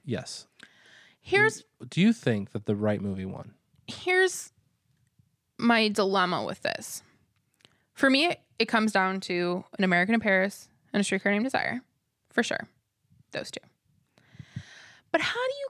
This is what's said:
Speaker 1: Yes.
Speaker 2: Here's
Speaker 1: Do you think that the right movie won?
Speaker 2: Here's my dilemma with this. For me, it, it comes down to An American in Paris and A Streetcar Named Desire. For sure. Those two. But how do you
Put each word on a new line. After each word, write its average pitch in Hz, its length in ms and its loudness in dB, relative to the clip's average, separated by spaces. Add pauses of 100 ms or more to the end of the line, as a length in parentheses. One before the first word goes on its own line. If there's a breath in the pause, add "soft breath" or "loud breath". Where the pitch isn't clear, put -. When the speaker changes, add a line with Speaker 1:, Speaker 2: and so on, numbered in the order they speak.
Speaker 1:
Yes. - 420 -8 (720 soft breath)
Speaker 2:
Here's - 460 2 (240)
Speaker 1:
Do - 100 -2
you 220 140 6
think 104 380 -2
that 104 140 -8
the 107 120 0
right 104 240 0
movie 95 240 -6
won? - 300 -12 (320)
Speaker 2:
Here's - 680 0 (1040)
my 226 320 2
dilemma 190 560 0
with - 160 -8
this. - 420 -8 (880 soft breath)
For 277 160 2
me, 269 180 4
it, - 120 -4 (180)
it 226 120 0
comes 220 240 2
down 190 280 0
to 175 440 -2 (120)
An 202 60 0
American 185 320 4
in 220 60 2
Paris 196 480 0 (240)
and 202 80 2
A - 20 2
Streetcar 196 300 0
Named 208 100 2
Desire. - 380 -2 (500)
For 240 120 0
sure. - 220 -6 (640)
Those - 200 -10
two. - 80 -12 (1500 loud breath)
But 330 80 4
how - 140 -2
do 523 260 -2
you 554 100 -8